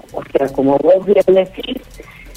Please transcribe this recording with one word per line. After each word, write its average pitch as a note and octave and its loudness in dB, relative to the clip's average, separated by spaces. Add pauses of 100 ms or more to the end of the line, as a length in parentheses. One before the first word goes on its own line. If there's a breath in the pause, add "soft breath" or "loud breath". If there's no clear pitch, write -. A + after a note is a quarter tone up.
(140)
o - -10
sea, C#3 -2
como C#3 0
vos F#3+ 2
bien F#3+ 2
decís, F#3+ -2 (560 loud breath)